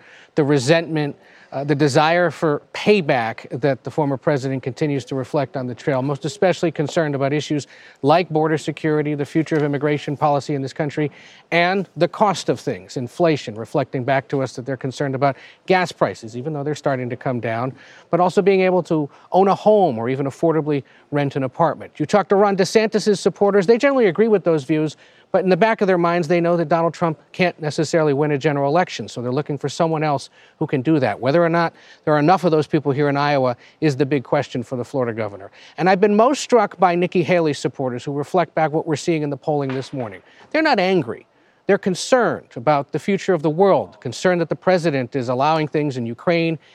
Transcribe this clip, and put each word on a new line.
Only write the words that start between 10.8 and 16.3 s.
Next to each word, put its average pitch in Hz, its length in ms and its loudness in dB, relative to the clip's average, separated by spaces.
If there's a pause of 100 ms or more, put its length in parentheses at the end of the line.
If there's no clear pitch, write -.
and 175 440 0
the 170 140 0
cost 202 400 0
of 131 100 -2
things, 101 380 -8
inflation, 135 580 -2
reflecting 123 480 -4
back 131 240 0
to 139 140 -2
us 127 160 -6
that 123 80 -10
they're 135 100 -6
concerned 135 400 -6
about 135 220 0 (280)
gas 185 280 0
prices, 110 420 -4